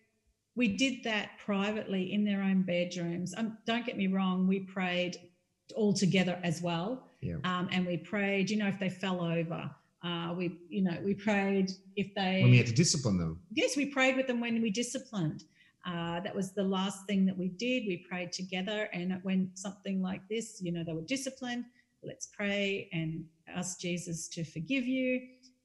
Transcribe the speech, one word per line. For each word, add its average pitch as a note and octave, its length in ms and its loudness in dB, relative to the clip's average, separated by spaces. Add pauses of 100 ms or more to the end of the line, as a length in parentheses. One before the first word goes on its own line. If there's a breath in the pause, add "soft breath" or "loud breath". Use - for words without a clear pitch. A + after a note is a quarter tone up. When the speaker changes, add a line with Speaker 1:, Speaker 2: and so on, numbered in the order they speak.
(560)
Speaker 1:
we A#3+ 140 4
did C4 340 0
that G#3+ 340 -4
privately G3 760 -2
in G#3 100 2
their G3+ 180 2
own F#3+ 220 4
bedrooms. F3+ 760 -2
Um, A3 280 -4
don't A#3 200 0
get - 120 -6
me G3 100 2
wrong, F#3 400 2
we F#3+ 140 4
prayed F3+ 560 -2 (580)
all G#3 180 4
together F#3 500 4
as E3+ 180 0
well. F3 420 -2 (180 soft breath)
Speaker 2:
Yeah. E3+ 220 -4
Speaker 1:
Um, F3+ 280 0
and F#3 140 2
we F3+ 120 -2
prayed, G3 520 0
you G#3+ 80 0
know, G#3+ 100 0
if F#3+ 120 -2
they F#3+ 100 0
fell F#3 320 -2
over, E3 480 -2 (340 soft breath)
uh, E3+ 340 -4
we, F3+ 220 -4 (100)
you G3+ 140 2
know, E3+ 200 2
we G3 120 2
prayed G3 560 2 (240)
if - 180 -2
they F#3+ 280 2
Speaker 2:
When B2 100 10
we B2 60 12
had A#2+ 100 6
to A#2 60 0
discipline A#2+ 440 4
them. E2 220 0 (120)
Speaker 1:
Yes, D#4 240 2
we C#4+ 120 0
prayed C4 280 2
with C4 120 0
them A#3+ 120 0
when A#3 220 0
we A3+ 80 2
disciplined. G#3+ 760 -2 (420 soft breath)
Uh, E3+ 340 -4
that F#3+ 160 -6
was F#3+ 180 -2
the G3+ 100 0
last F#3+ 440 -2
thing G3 180 4
that F#3+ 120 2
we F3+ 120 0
did. A#3+ 380 -2
We F3 220 -4
prayed F3+ 220 -6
together, F#3+ 640 -4
and F3+ 300 -2
when F#3+ 320 2
something G3 460 -6
like F#3 280 -4
this: A3 320 -6
you E3+ 100 -4
know, E3+ 120 -2
they D#3+ 100 -6
were D#3+ 80 -4
disciplined, B3 640 -6 (380 soft breath)
"Let's - 240 -12
pray G3+ 640 -2
and D#3+ 340 -4 (220)
ask F3 320 -6
Jesus E3+ 500 -6
to E3+ 140 -6
forgive A#3+ 420 -4
you." B3+ 360 0 (440 loud breath)